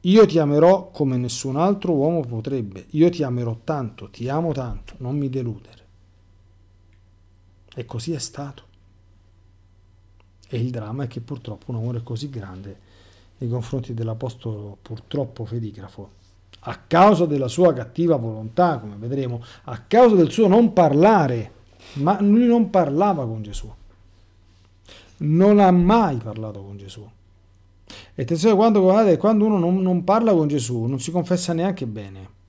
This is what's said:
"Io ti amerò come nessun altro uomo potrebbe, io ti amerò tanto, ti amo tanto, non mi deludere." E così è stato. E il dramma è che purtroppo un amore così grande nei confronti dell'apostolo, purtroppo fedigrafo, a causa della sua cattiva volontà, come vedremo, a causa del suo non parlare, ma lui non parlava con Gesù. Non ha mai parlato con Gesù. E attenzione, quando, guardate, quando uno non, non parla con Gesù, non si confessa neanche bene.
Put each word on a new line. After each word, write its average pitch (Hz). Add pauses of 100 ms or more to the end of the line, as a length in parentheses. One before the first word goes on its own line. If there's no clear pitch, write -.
"Io 196
ti 160
amerò 165
come 135
nessun 123
altro 185
uomo 156
potrebbe, 113
io 165
ti 170
amerò 120
tanto, 123
ti 120
amo 156
tanto, 123
non 131
mi 143
deludere." 123 (1900)
E 123
così 117
è 147
stato. - (1800)
E 123
il 123
dramma 120
è -
che 120
purtroppo 117
un 117
amore 117
così 123
grande 95 (600)
nei 120
confronti 123
dell'apostolo, 113
purtroppo 120
fedigrafo, 104 (440)
a -
causa 175
della 135
sua 170
cattiva 156
volontà, 117
come 107
vedremo, 120 (220)
a 123
causa 233
del 165
suo 220
non 220
parlare, 151 (400)
ma 175
lui 214
non 233
parlava 160
con 110
Gesù. 104 (1600)
Non 190
ha 190
mai 180
parlato 107
con 101
Gesù. 101 (1040)
E 147
attenzione, 170
quando, 208
guardate, 185
quando 208
uno 214
non, 180
non 180
parla 214
con 156
Gesù, 120
non 131
si 165
confessa 175
neanche 170
bene. 98